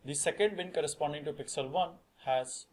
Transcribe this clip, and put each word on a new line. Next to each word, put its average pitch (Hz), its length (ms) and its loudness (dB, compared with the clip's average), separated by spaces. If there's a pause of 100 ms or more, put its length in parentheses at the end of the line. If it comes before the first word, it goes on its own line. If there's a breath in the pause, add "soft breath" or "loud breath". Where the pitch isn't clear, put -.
The 139 100 -4
second 202 400 2
bin 180 160 -4
corresponding 147 540 0
to 151 80 -4
pixel 139 360 -4
one 170 260 0 (280)
has 131 500 0